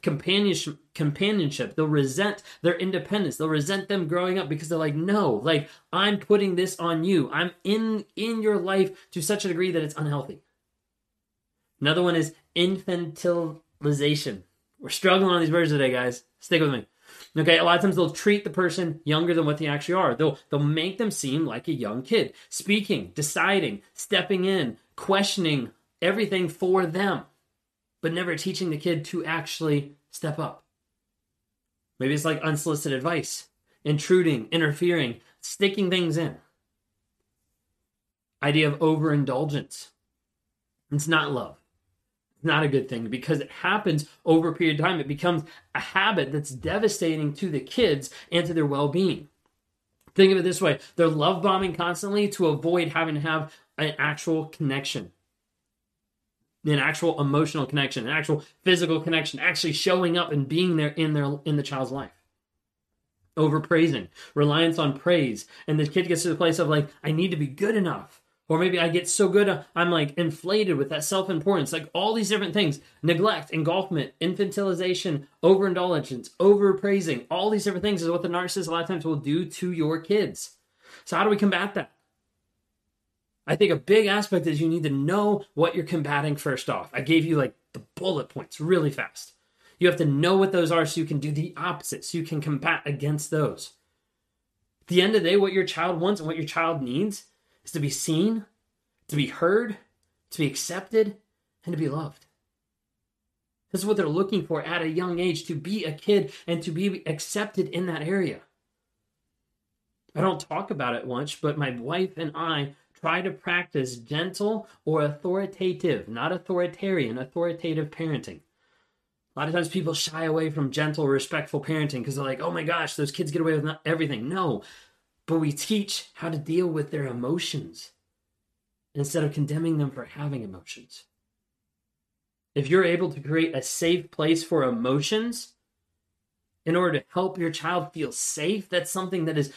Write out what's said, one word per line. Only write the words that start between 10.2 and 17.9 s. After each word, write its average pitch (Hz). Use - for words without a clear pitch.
Another 156
one 175
is 156
infantilization. 156
We're 113
struggling 190
on 175
these 160
words 165
today, 139
guys. 123
Stick 165
with 147
me. 117
Okay, 165
a 165
lot 170
of 175
times 185